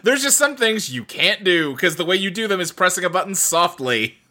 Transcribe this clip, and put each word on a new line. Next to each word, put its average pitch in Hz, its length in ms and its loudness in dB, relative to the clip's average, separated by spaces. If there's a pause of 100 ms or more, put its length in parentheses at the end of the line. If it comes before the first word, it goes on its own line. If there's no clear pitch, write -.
There's 262 180 2
just 269 160 2
some 285 180 2
things 220 380 0
you 120 100 -8
can't 190 400 -2
do, 160 320 2
'cause 156 200 0
the 170 100 -4
way 180 100 0
you 196 140 -2
do 220 180 -4
them 196 140 0
is 170 100 -6
pressing 180 340 0
a 180 40 0
button 185 240 -2
softly. 131 840 0 (140)